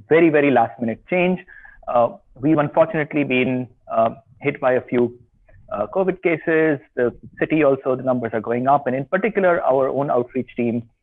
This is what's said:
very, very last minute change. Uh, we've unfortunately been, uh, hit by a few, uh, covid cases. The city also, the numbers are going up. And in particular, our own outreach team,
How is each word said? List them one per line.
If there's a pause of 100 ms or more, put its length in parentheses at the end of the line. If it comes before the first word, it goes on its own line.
very,
very
last
minute
change. (480)
Uh, (200)
we've
unfortunately
been, (260)
uh, (280)
hit
by
a
few, (500)
uh,
covid
cases. (160)
The (240)
city
also,
the
numbers
are
going
up.
And
in
particular,
our
own
outreach
team, (140)